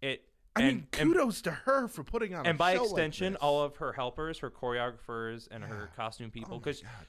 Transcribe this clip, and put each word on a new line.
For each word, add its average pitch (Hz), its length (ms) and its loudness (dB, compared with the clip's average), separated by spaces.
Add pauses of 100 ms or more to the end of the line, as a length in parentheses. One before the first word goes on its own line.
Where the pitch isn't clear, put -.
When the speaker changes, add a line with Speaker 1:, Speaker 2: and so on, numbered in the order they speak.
Speaker 1:
It, 135 220 -4 (320)
Speaker 2:
I 214 60 4
Speaker 1:
and, 262 60 8 (100)
Speaker 2:
mean, 165 100 -8 (120)
Speaker 1:
and, 330 140 6
Speaker 2:
kudos 269 300 2
to 170 80 -2
her 262 360 0
for 156 160 -8
putting 214 300 -4
on 160 120 -4
Speaker 1:
and 170 100 4
Speaker 2:
a - 20 -6
Speaker 1:
by 175 160 6
Speaker 2:
show - 80 4
like 220 100 0
Speaker 1:
extension, 180 420 0
Speaker 2:
this. - 80 -4
Speaker 1:
all 147 200 4
of 143 160 -2
her 131 160 -4
helpers, 156 460 -4
her 131 100 -6
choreographers, 117 1040 -4
and 110 120 -10
her 104 280 -8
Speaker 2:
Yeah. - 40 -20
Speaker 1:
costume 113 360 -8
people, 113 240 -10
Speaker 2:
Oh - 20 -8
my 127 60 -12
Speaker 1:
'cause - 180 -4
Speaker 2:
God. 107 280 -14